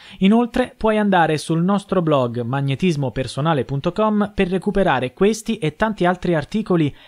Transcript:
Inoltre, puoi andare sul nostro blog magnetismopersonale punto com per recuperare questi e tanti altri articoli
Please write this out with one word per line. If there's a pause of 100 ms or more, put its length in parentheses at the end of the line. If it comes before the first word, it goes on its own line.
(200)
Inoltre,
puoi
andare
sul
nostro
blog
magnetismopersonale
punto
com
per
recuperare
questi
e
tanti
altri
articoli (120)